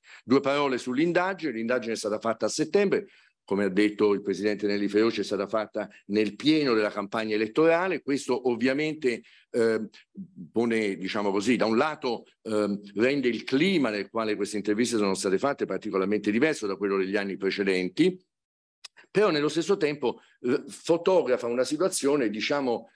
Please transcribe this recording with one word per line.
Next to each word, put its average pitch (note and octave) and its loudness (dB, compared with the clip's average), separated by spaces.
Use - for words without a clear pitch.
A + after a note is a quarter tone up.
Due C3 2
parole C3+ 0
sull'indagine. E3+ 0
L'indagine A2+ -2
è - -2
stata G#2+ -4
fatta A2+ -2
a - -2
settembre, D#3+ 0
come G2 0
ha G2 0
detto G#2 2
il G2 -2
presidente G2+ -2
Nelli G2+ -2
Feroci, G#2+ 2
è - -8
stata G2 -4
fatta G#2+ -4
nel G2+ 0
pieno C#3 2
della G#2 2
campagna G#2+ -4
elettorale. D#3+ 2
Questo C3 -2
ovviamente, C3 0
eh, A2+ 2
pone, A2 0
diciamo F#2+ -2
così, G#2 2
da G2 2
un A2 2
lato, C3+ -2
ehm, G#2 -2
rende B2+ 2
il A2+ 0
clima D3 2
nel G2+ -4
quale A2 -4
queste G2+ -4
interviste G#2+ 0
sono G2 2
state F#2+ 0
fatte C#3 -2
particolarmente G2 -2
diverso B2 0
da F#2+ -4
quello G2 -2
degli F#2+ 0
anni G2 -4
precedenti, G2 0
però G3+ 2
nello D3+ 2
stesso D#3+ 0
tempo, D3 -2
eh, B2 0
fotografa D#3+ 2
una B2 0
situazione, C#3+ 0
diciamo, A#2+ -2